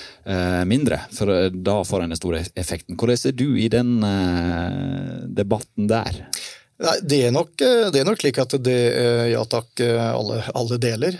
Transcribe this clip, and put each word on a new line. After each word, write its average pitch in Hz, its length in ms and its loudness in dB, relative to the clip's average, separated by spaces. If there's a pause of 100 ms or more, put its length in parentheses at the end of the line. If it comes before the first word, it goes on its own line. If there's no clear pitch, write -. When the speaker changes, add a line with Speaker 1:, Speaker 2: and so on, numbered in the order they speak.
(320)
Speaker 1:
eh, 90 320 0
mindre, 101 380 2 (100)
for, 101 160 -2
eh, 92 240 2
da 95 320 0
får 92 240 -2
en 82 80 -4
den - 80 -6
store 85 220 -2 (100)
effekten. 87 400 -6
Hvordan 117 240 2 (140)
er - 20 -12
du 143 140 0 (100)
i 110 80 2
den, 120 340 2
eh, 90 1300 -2
debatten 104 640 -2
der? - 320 -2 (540)
Speaker 2:
Nei, - 140 0 (100)
det 143 240 0
er 120 80 2
nok, 165 220 -2 (100)
eh, 233 240 4
det 139 140 4
er - 20 0
nok 214 160 0
slik 135 160 0
at 131 140 0 (100)
det 127 120 2 (200)
er 120 380 2
ja 117 80 2 (100)
takk, 120 320 -4
eh, 117 320 2
alle, 113 300 -2 (100)
alle 120 240 -2
deler. 120 420 0